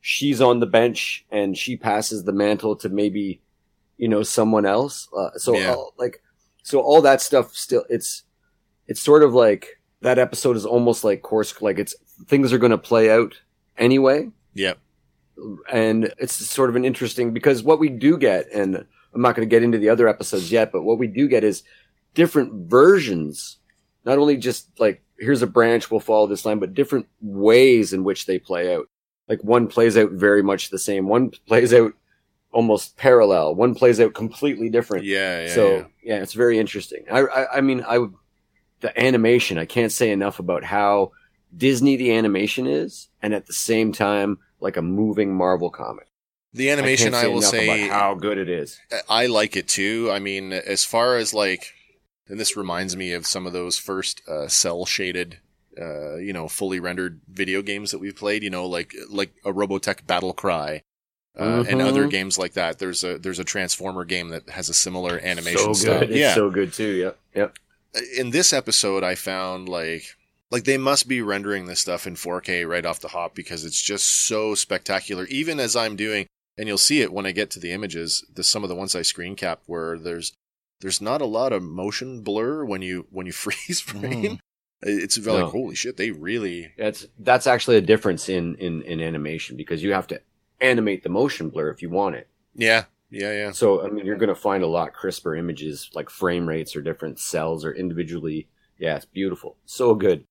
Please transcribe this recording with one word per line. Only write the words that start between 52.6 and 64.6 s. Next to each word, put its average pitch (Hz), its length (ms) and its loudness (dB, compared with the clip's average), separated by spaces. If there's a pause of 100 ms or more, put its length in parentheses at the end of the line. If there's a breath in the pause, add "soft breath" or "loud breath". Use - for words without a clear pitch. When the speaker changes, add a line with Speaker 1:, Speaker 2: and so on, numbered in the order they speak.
Speaker 2:
me 92 180 -6
of 85 120 -8
some 90 220 -6
of 87 60 -10
those 87 260 -6
first, - 500 -8
uh, 76 180 -8
cel 87 380 -2
shaded, 90 540 -6 (420)
uh, 76 360 -12
you 98 140 -10
know, 82 160 -10
fully 95 320 -6
rendered 87 480 -8
video 95 360 -4
games 101 280 -8
that 98 80 -8
we've 98 160 -10
played, 104 280 -4
you 104 80 -6
know, 90 160 -6
like, 87 260 -8 (160)
like 101 240 -6 (100)
a 101 80 -4
Robotech 98 540 -4
Battle 92 280 0
Cry, 78 500 -4 (540)
uh, 117 300 0
and 127 120 0
Speaker 1:
Mm-hmm. - 80 2
Speaker 2:
other 139 200 2
games 95 300 -2
like 92 160 -4
that. 85 240 -4
There's 92 260 -6
a, 90 140 -6
there's 87 220 -8
a 92 40 -8
Transformer 92 600 -6
game 87 240 -6
that 82 220 -12
has 92 180 -10